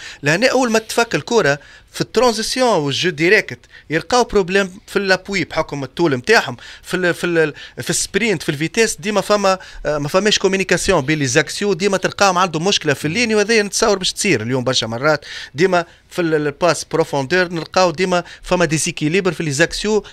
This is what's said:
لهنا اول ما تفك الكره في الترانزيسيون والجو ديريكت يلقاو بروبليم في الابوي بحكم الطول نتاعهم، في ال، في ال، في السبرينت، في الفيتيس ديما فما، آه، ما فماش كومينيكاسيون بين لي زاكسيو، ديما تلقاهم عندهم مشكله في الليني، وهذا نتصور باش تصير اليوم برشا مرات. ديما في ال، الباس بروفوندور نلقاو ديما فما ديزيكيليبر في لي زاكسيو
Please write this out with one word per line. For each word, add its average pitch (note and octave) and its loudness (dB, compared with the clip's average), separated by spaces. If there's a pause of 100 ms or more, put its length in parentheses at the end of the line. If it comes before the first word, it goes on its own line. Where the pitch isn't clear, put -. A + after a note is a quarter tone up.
(240)
لهنا E3+ 2
اول B3+ 2
ما A3 4
تفك A#3 -2
الكره D3 0 (320)
في - -8
الترانزيسيون A#3+ 0
والجو D#3 0
ديريكت E3+ 0 (300)
يلقاو E3 0
بروبليم F#3+ 0 (160)
في - -2
الابوي F#3+ 0
بحكم D3 -6
الطول D3+ 0
نتاعهم، C3+ 0 (260)
في - -6
ال، F3 0
في F3 -6
ال، D#3+ 0 (300)
في - -10
السبرينت، G3 -2
في - -8
الفيتيس D#3+ -2
ديما G3 -2
فما، G3 2 (260)
آه، D3 -2
ما C#3+ -4
فماش G3 2
كومينيكاسيون F#3+ 0
بين D3+ -2
لي C#3 0
زاكسيو، D3+ 0
ديما F#3+ 0
تلقاهم F3+ 0
عندهم E3+ 0
مشكله D#3 0
في - -6
الليني، A3 0
وهذا G#3+ 2
نتصور G3+ 0
باش F#3 -4
تصير D3+ 0
اليوم B2 -2
برشا B2 0
مرات. C3 0 (300)
ديما F3 2 (240)
في F3+ -6
ال، D#3+ 0
الباس D3+ 0
بروفوندور D#3+ 0
نلقاو E3+ 0
ديما F3+ 0 (180)
فما F3 2
ديزيكيليبر D#3+ 0
في E3+ -6
لي D3+ -2
زاكسيو G3 0